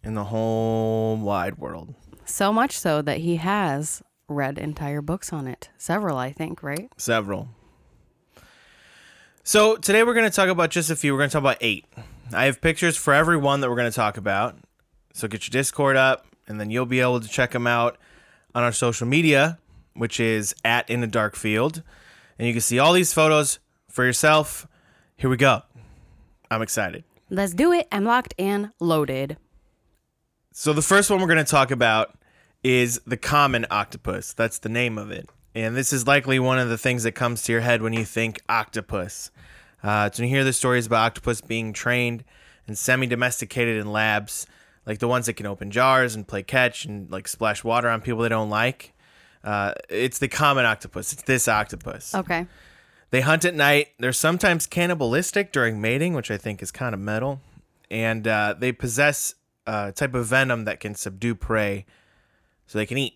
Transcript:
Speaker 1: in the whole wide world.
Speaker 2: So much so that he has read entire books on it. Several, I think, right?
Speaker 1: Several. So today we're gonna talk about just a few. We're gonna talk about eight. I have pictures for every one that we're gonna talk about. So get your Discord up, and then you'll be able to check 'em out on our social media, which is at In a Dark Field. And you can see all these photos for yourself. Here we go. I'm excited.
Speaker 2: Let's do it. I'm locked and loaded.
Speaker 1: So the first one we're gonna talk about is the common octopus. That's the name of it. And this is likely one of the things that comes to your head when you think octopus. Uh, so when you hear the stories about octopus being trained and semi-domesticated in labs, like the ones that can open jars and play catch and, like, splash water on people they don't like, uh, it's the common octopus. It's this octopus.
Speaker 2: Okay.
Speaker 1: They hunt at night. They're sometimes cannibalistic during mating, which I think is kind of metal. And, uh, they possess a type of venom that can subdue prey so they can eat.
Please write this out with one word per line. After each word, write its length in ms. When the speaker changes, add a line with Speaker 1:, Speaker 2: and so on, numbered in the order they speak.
Speaker 1:
in 120
the 100
whole 920
wide 400
world. 360
Speaker 2:
So 280
much 260
so 240
that 160
he 180
has 680
read 300
entire 440
books 300
on 160
it. 280
Several, 400
I 140
think, 320
right? 340
Speaker 1:
Several. 520
So 340
today 280
we're 100
gonna 160
talk 180
about 220
just 200
a 60
few. 160
We're 80
gonna 100
talk 100
about 200
eight. 260
I 120
have 160
pictures 360
for 180
every 220
one 240
that 100
we're 60
gonna 140
talk 260
about. 400
So 140
get 220
your 40
Discord 440
up, 300
and 140
then 100
you'll 160
be 140
able 200
to 80
check 260
'em 120
out 320
on 80
our 100
social 340
media, 520
which 260
is 340
at 240
In 140
a 60
Dark 280
Field. 460
And 80
you 80
can 60
see 180
all 140
these 200
photos 460
for 160
yourself. 600
Here 120
we 80
go. 260
I'm 120
excited. 420
Speaker 2:
Let's 260
do 180
it. 200
I'm 120
locked 340
and 320
loaded. 560
Speaker 1:
So 200
the 100
first 280
one 100
we're 60
gonna 180
talk 260
about 460
is 440
the 100
common 540
octopus. 640
That's 260
the 100
name 300
of 120
it. 180
And 220
this 160
is 140
likely 320
one 220
of 80
the 100
things 240
that 100
comes 300
to 100
your 100
head 200
when 100
you 120
think 440
octopus. 840
Uh, 280
so 120
when 80
you 60
hear 80
the 80
stories 340
about 200
octopus 340
being 320
trained 500
and 100
semi-domesticated 1000
in 120
labs, 560
like 120
the 100
ones 180
that 80
can 120
open 240
jars 440
and 140
play 140
catch 420
and, 260
like, 160
splash 380
water 240
on 120
people 200
they 80
don't 220
like, 420
uh, 300
it's 300
the 100
common 380
octopus. 480
It's 80
this 260
octopus. 680
Speaker 2:
Okay. 320
Speaker 1:
They 120
hunt 220
at 100
night. 340
They're 140
sometimes 560
cannibalistic 840
during 300
mating, 340
which 160
I 60
think 260
is 80
kind 240
of 60
metal. 400
And, 380
uh, 280
they 160
possess 600
a 260
type 220
of 120
venom 400
that 120
can 160
subdue 400
prey 520
so 120
they 80
can 120
eat. 180